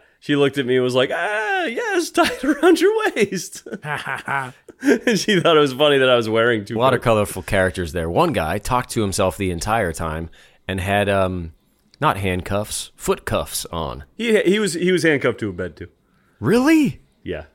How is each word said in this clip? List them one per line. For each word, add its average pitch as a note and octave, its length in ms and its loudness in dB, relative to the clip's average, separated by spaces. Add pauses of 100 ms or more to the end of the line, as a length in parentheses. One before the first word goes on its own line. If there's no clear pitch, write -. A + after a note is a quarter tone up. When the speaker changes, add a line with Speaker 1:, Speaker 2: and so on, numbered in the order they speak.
(200)
Speaker 1:
She D3 160 -2
looked C#3+ 220 2
at C3+ 80 0
me B2+ 100 2
and B2+ 60 4
was B2 120 0
like, B2+ 180 2
"Ah, F4 520 -2
yes, F4+ 460 -4
<laughs> - 20 -20
tie E4+ 200 4
it B4 120 -12
around D#4 360 4
your G4 120 4 (220)
waist." - 580 -4
<laughs> G#3 100 -10
Speaker 2:
<laughs> - 0 - (1000)
Speaker 1:
And A#3+ 360 2
she G#3 220 0
thought D#3+ 160 4
it D3+ 40 6
was C#3+ 140 2
funny C#3+ 240 4
that C3 100 4
I B2+ 80 6
was A2+ 120 0
wearing A2+ 360 2
two A2+ 120 -8
Speaker 3:
A A2 40 0
lot B2+ 140 4
of A#2 60 0
Speaker 1:
coats. - 40 -6
Speaker 3:
colorful G#2+ 380 2
characters F#2 500 0
there. E2 160 -4
One C#3+ 240 2
guy E2+ 260 -2
talked B2 340 -2
to A2+ 100 0
himself F#2+ 340 0
the F#2+ 140 -2
entire F#2 420 -2
time D#2+ 380 -6 (360)
and F#2+ 140 -4
had, G2+ 300 0
um, F#2 420 -2 (480)
not C#3+ 160 0
handcuffs, G2 800 -4
foot - 300 -4
cuffs - 400 -4
on. C#2+ 380 -8 (120)
Speaker 1:
He, A3 260 2
he G3 160 2
was, G3+ 160 -2
he F3+ 180 0
was E3+ 100 0
handcuffed C#3+ 380 2
to G#2 100 -4
a - 20 -8
bed F2+ 240 -8
too. F2 120 -16 (520)
Speaker 3:
Really? B3 640 2 (200)
Speaker 1:
Yeah. D#2+ 220 -8 (100)